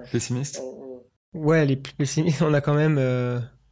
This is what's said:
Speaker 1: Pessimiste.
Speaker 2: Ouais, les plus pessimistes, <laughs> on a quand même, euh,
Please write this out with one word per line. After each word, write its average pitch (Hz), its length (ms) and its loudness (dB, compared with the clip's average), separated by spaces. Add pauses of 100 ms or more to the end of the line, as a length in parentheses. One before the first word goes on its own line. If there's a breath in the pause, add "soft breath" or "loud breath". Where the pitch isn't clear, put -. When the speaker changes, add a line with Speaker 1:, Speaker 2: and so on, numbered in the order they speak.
(120)
Speaker 1:
Pessimiste. 123 520 -4 (720)
Speaker 2:
Ouais, 156 340 4
les 135 80 2
plus 135 180 -8
pessimistes, 151 480 0
<laughs> - 0 -
on 151 140 4
a 139 60 4
quand 147 120 0
même, 151 240 2
euh, 123 420 0 (320)